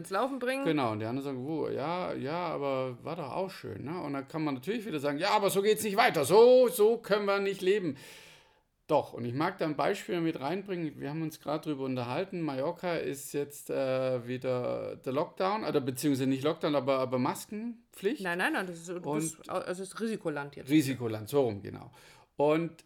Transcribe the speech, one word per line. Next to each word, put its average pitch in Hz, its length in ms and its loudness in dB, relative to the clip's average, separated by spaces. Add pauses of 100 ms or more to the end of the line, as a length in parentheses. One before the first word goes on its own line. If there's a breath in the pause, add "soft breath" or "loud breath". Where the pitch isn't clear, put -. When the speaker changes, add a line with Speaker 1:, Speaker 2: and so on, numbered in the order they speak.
Speaker 1:
ins 165 60 -14
Laufen 247 300 -2
bringen. 262 260 -2
Speaker 2:
Genau, 143 260 2
und 110 80 -2
die 110 60 -4
anderen 131 180 -4
sagen, 135 240 -6
"Wo, 143 220 -2
ja, 160 440 -4
ja, 156 340 -4
aber 135 560 -2
war 143 120 -6
doch 143 160 -8
auch 185 180 -4
schön, - 360 -10
ne?" 175 160 -6
Und 143 120 -6
dann 139 140 -6
kann 160 160 -6
man 143 120 0
natürlich 196 300 -6
wieder 156 140 -4
sagen, 143 200 -2
"Ja, 190 120 2
aber 202 180 4
so 196 120 2
geht's 214 220 4
nicht 202 120 -2
weiter, 190 300 4
so, 240 420 10
so 220 300 4
können 208 280 0
wir 196 140 4
nicht 196 220 -2
leben." 185 340 2 (920 loud breath)
Doch, 147 260 2
und 120 100 -8
ich 120 120 -4
mag 175 240 0
da 170 60 0
ein 151 100 -2
Beispiel 180 440 -2
mit 165 200 -2
reinbringen. 170 600 -4
Wir 139 120 -6
haben 160 100 -4
uns 156 180 -6
gerade 156 300 -4
drüber 135 160 -4
unterhalten. 131 560 -4
Mallorca 160 540 -2
ist - 380 -6
jetzt, 143 360 -6
äh, 131 580 0
wieder 123 680 -2
der 131 180 -6
Lockdown, 190 500 0
oder - 160 2
beziehungsweise 135 480 0
nicht 135 160 0
Lockdown, 160 300 0
aber, 135 240 2
aber 127 220 0
Maskenpflicht. 208 1040 -4
Speaker 1:
Nein, 175 160 -2
nein, 285 140 0
nein, 208 120 -2
das 175 140 -10
ist, 165 100 -16
das, 170 140 -8
Speaker 2:
Und 156 440 -4
Speaker 1:
also - 240 -4
es 180 80 -6
ist 190 200 -10
Risikoland 160 560 -4
jetzt. 139 160 -6
Speaker 2:
Risikoland, 120 580 2
so 143 140 4
rum, 101 180 0
genau. 104 300 -12 (440 loud breath)
Und 156 500 0